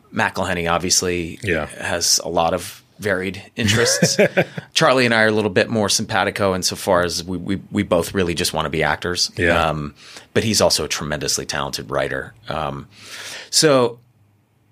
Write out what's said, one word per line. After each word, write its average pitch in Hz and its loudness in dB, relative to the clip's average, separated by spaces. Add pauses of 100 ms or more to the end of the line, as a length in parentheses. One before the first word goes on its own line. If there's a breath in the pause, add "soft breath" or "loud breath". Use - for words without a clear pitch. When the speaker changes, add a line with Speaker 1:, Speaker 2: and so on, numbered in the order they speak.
(140)
Speaker 1:
McElhenney 92 -2
obviously 87 -2
Speaker 2:
Yeah. 82 -2
Speaker 1:
has - -2
a - -8
lot 85 2
of - -8 (140)
varied 95 -2 (140)
interests. 117 2 (280)
Speaker 2:
<laughs> - -12
Speaker 1:
Charlie 131 4
and 117 4
I 110 6
are 110 6
a 110 4
little 107 2
bit 104 2
more 107 0
simpatico 98 0
insofar 90 2
as 85 -4
we, 90 -6
we, 92 -4 (100)
we 101 0
both 85 0
really 87 0
just 85 -2
wanna 78 -2
be 78 -2
actors. 87 -2
Speaker 2:
Yeah. 85 4
Speaker 1:
Um, 73 -6 (400 loud breath)
but 110 2
he's 110 2
also 82 2
a 71 -8
tremendously 73 -4
talented 69 -6
writer. 67 -4 (140)
Um, 69 -6 (600 loud breath)
so 131 4 (720)